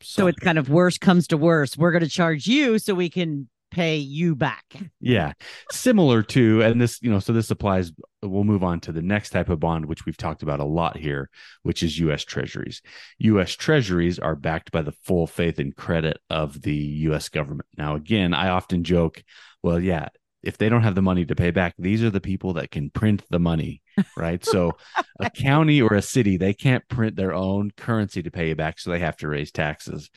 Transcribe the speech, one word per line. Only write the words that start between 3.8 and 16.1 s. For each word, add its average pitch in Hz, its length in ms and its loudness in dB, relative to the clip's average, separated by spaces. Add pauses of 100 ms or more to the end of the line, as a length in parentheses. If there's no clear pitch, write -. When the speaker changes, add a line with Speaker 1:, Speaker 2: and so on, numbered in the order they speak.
Speaker 1:
you 147 360 -2
back. 127 300 -2 (340)
Speaker 2:
Yeah. 95 360 2 (360)
Similar 160 520 4
to, 113 400 4
and 117 180 4
this, 120 220 0
you 117 80 -2
know, 101 80 2
so 113 160 -2
this 113 160 0
applies, 95 420 0 (300)
we'll 101 200 -2
move 101 220 2
on 85 160 -2
to - 120 -12
the 80 100 -6
next 101 260 -2
type 90 220 -2
of 80 100 0
bond, 82 240 0
which - 220 -8
we've 80 100 -8
talked 78 260 -8
about 73 160 -4
a 71 60 -4
lot 80 320 -2
here, 71 320 -6 (360)
which 85 180 -2
is 80 160 -4
U 80 120 2
S 73 140 -4
Treasuries. - 560 -10 (380)
U 107 240 4
S 90 100 -2
Treasuries 92 640 0
are 80 160 -2
backed 80 380 -6
by 82 80 0
the 73 120 -6 (120)
full 87 220 0
faith 85 320 -2
and 71 180 -6
credit 80 400 -2 (140)